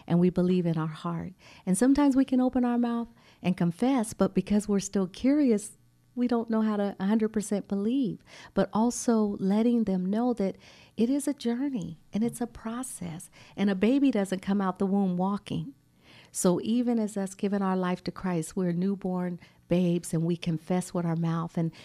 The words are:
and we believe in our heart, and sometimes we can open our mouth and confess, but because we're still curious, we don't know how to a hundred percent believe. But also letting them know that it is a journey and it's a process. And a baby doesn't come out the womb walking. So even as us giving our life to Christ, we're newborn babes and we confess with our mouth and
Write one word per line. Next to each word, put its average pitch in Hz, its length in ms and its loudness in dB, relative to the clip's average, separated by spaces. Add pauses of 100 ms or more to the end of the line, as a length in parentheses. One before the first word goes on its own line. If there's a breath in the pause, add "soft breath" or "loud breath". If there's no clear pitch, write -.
and 170 140 2
we 180 100 6
believe 180 360 2
in 165 120 0
our 160 100 -2
heart, 170 460 -8 (320 loud breath)
and 185 120 2
sometimes 277 380 4
we 269 100 4
can 254 160 2
open 254 240 2
our 240 120 0
mouth 233 300 -2 (340 soft breath)
and 180 140 0
confess, 220 580 0
but 190 200 0
because 202 340 0
we're 202 120 0
still 190 280 -2
curious, 254 680 0 (360)
we 247 140 -2
don't 233 220 0
know 220 120 0
how 214 160 0
to 202 220 -2
a 190 60 -2
hundred 214 240 2
percent 202 380 -4
believe. 202 560 -2 (300 loud breath)
But 190 200 2
also 220 680 2
letting 226 440 2
them 190 220 -2
know 226 280 0
that 196 220 -2 (420 loud breath)
it 233 120 2
is 277 180 -2
a 285 60 0
journey 233 680 -4 (140)
and 208 100 -2
it's 233 180 -4
a 233 60 -4
process. 220 840 -10 (260 loud breath)
And 202 140 0
a 202 60 0
baby 262 360 4
doesn't 190 300 0
come 202 200 0
out 185 180 -2
the 196 60 0
womb 196 320 2
walking. 190 560 -4 (580 loud breath)
So 180 320 2
even 233 360 0
as 214 160 -4
us 190 180 -6
giving 202 280 -2
our 190 160 0
life 180 280 -2
to 180 60 -6
Christ, 175 440 -4
we're 180 180 0
newborn 180 680 -2 (280 soft breath)
babes 175 460 0
and 160 100 0
we 170 140 0
confess 175 560 -4
with 170 120 -2
our 165 100 0
mouth 165 420 -2
and 165 140 0 (140)